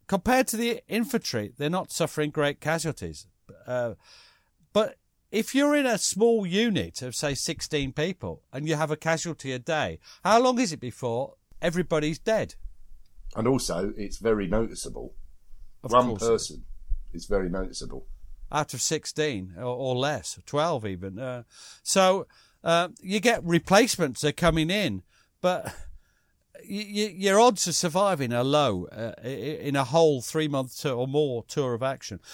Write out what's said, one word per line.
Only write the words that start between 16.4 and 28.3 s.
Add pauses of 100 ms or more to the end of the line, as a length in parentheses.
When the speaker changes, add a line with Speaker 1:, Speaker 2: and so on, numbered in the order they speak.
Speaker 2:
is
very
noticeable. (440)
Speaker 1:
Out
of
sixteen
or,
or
less,
twelve
even.
Uh, (400)
so, (380)
uh, (120)
you
get
replacements
are
coming
in, (360)
but (960)
y-,
y-,
your
odds
of
surviving